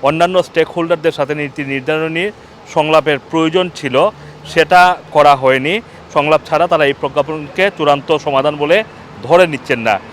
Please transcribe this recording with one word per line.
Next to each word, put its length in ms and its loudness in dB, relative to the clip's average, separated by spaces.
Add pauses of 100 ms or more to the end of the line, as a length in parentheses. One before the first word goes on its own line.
অন্যান্য 420 0
স্টেক 240 -2
হোল্ডারদের 440 -2
সাথে 240 -4
নীতি 300 -8
নির্ধারণী 640 -4 (420)
সংলাপের 460 0 (120)
প্রয়োজন 440 0
ছিল, 340 0 (360)
সেটা 500 4 (160)
করা 240 6
হয়নি। 460 0 (320)
সংলাপ 320 2
ছাড়া 220 0
তারা 180 2
এই 140 0
প্রজ্ঞাপনকে 800 -4
চূড়ান্ত 400 0
সমাধান 380 -2
বলে 280 0 (400)
ধরে 240 4
নিচ্ছেন 320 -4
না 200 0 (140)